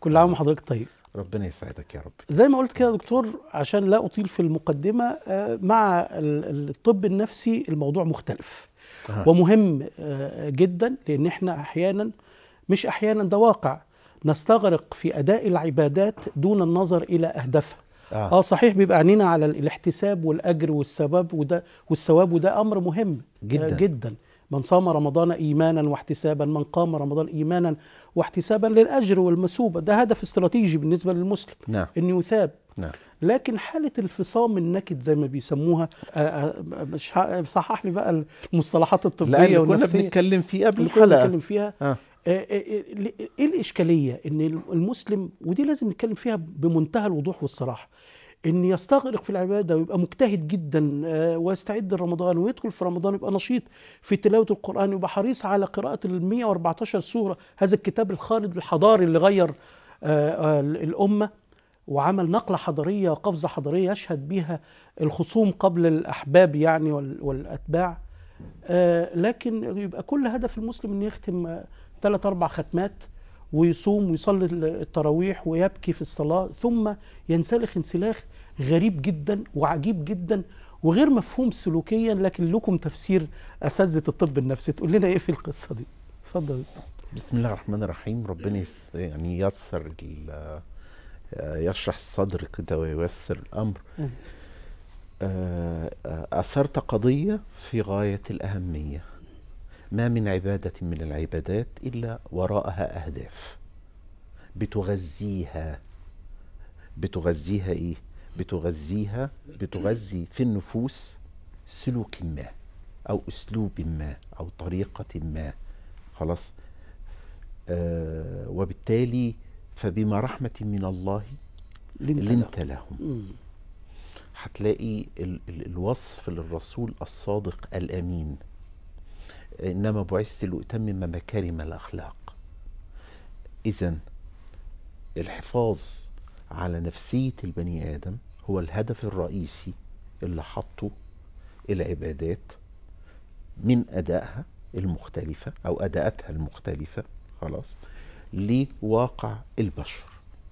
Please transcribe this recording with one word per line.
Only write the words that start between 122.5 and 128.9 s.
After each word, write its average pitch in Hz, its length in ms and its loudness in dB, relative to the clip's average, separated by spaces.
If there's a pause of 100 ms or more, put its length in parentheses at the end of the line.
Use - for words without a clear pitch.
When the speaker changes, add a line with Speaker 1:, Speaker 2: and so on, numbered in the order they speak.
Speaker 1:
لهم. 76 100 -6
Speaker 2:
لهم. - 420 -10
Speaker 1:
مم. 117 120 -8 (1200)
Speaker 2:
هتلاقي 107 640 -4 (140)
ال-، 90 300 -8
ال-، 82 180 -12
الوصف 92 640 -6
للرسول 82 720 -10
الصادق - 720 -6
الأمين، 87 640 -6 (1300)